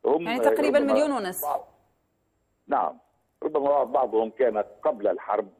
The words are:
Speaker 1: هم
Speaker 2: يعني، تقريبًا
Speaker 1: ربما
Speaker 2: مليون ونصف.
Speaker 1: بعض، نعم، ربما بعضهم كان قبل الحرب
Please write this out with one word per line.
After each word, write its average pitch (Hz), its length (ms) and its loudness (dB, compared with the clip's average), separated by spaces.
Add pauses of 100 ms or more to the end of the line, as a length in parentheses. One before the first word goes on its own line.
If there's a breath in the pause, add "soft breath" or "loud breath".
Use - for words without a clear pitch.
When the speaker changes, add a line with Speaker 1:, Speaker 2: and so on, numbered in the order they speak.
Speaker 1:
هم 269 160 2
Speaker 2:
يعني، 339 180 -2
تقريبًا 294 400 2
Speaker 1:
ربما 277 140 2
Speaker 2:
مليون 294 180 2
ونصف. 185 360 -4
Speaker 1:
بعض، - 200 -6 (1000)
نعم، 110 300 -2 (460)
ربما 143 400 2
بعضهم 113 460 0
كان 107 340 0 (200)
قبل 113 240 -2
الحرب 101 400 -2 (120)